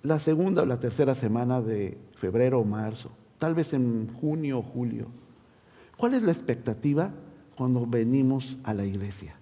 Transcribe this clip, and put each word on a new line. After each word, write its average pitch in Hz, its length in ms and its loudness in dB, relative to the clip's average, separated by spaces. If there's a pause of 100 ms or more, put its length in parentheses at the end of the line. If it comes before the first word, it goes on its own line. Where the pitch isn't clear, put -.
la 151 160 2
segunda 175 420 2
o 143 40 4
la 123 140 0
tercera 131 360 2
semana 123 440 0
de 107 380 -2 (160)
febrero 120 460 2
o 113 40 2
marzo, 107 480 -4 (280)
tal 160 160 0
vez 160 180 0
en 117 400 0
junio 151 460 -2
o - 20 -4
julio. 117 460 -6 (920)
¿Cuál 240 160 2
es 247 100 2
la 175 80 4
expectativa 143 800 -2 (460)
cuando 123 280 2
venimos 131 800 0
a 107 100 -4
la 101 120 -2
iglesia? 98 560 -8